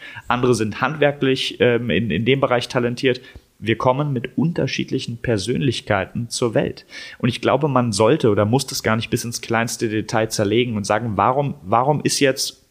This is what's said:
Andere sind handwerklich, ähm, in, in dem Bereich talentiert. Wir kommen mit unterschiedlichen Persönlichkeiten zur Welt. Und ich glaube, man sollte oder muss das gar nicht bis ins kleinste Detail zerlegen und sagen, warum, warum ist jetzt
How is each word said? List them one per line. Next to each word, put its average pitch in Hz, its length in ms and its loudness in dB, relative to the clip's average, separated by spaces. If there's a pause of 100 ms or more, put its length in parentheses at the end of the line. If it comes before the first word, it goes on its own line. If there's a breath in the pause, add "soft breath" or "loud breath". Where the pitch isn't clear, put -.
(260 loud breath)
Andere 123 280 2
sind 107 260 -4
handwerklich, 143 800 0
ähm, 120 300 2
in, 101 200 2
in 90 140 0
dem 135 160 2
Bereich 123 280 0
talentiert. 123 520 0 (380 loud breath)
Wir 110 180 0
kommen 139 380 0
mit - 240 -6
unterschiedlichen 135 800 -2
Persönlichkeiten 113 1120 -2
zur 117 240 -2
Welt. - 320 -2 (320 loud breath)
Und - 100 -2
ich - 140 -4
glaube, 151 260 2
man 123 240 2
sollte 110 380 4
oder 104 160 4
muss 131 200 2
das - 160 -8
gar 113 140 2
nicht 117 140 -4
bis 123 140 -2
ins 117 180 -8
kleinste 117 480 -2
Detail 110 400 -2
zerlegen 110 480 0
und 101 60 -4
sagen, 107 320 -2
warum, 127 460 2
warum 123 400 2
ist - 180 0
jetzt - 500 -2